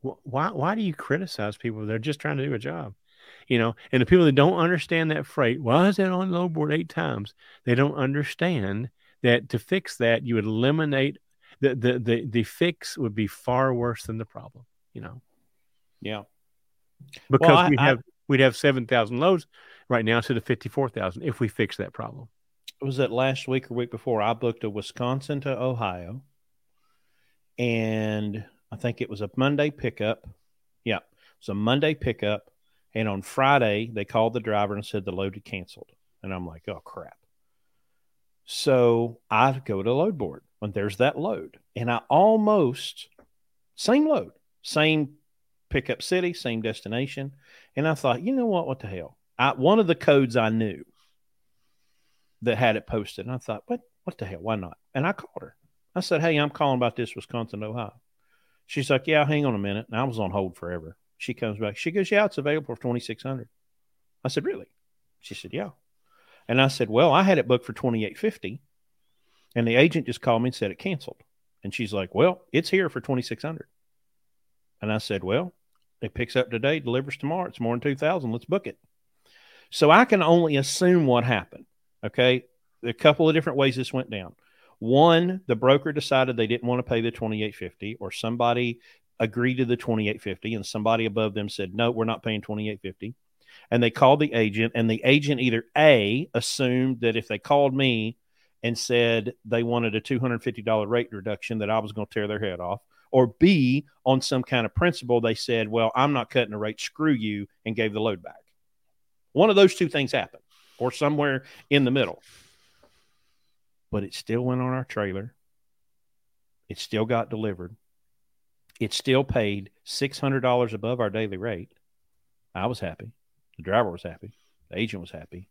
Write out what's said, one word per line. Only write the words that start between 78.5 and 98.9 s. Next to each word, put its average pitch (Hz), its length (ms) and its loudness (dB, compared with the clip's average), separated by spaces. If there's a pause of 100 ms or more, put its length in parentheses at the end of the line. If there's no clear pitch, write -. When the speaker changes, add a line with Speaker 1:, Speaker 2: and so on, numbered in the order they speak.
Speaker 2:
it." - 120 -12 (920)
So 151 200 4
I 220 160 8
can 202 160 4
only 165 340 4
assume 170 500 2
what 120 180 4
happened. 117 420 -4 (360)
Okay. 127 420 2 (380)
A 117 120 -4
couple 156 340 4
of 156 60 2
different 151 240 -2
ways 135 180 2
this 131 160 -6
went 127 160 -4
down. 95 260 -10 (440)
One, 165 680 4
the 120 100 2
broker 139 360 2
decided 131 440 0
they 113 100 0
didn't 120 220 -2
wanna 123 140 -2
pay 117 180 -2
the 117 100 -2
twenty-eight 107 440 -6
fifty, 98 420 -12
or 95 140 -12
somebody 120 720 -2 (400)
agreed 120 360 0
to 127 80 0
the 120 120 0
twenty-eight 110 460 -2
fifty, 107 320 -6
and 98 100 -8
somebody 113 420 -2
above 107 280 -2
them 104 140 -4
said, 95 260 -8
"No, 117 160 2
we're 113 140 -2
not 110 180 -4
paying 107 180 -4
twenty-eight 107 400 -8
fifty." 95 340 -12 (560)
And 120 120 4
they 117 80 4
called 139 300 6
the 151 120 0
agent, 110 440 0
and 113 120 2
the 110 160 0
agent 139 360 4
either 117 240 0 (120)
A, 135 560 6
assumed 127 680 0
that 113 160 0
if 110 120 -6
they 107 100 -4
called 143 360 2
me 120 420 0 (460)
and 117 160 -4
said 117 560 0 (100)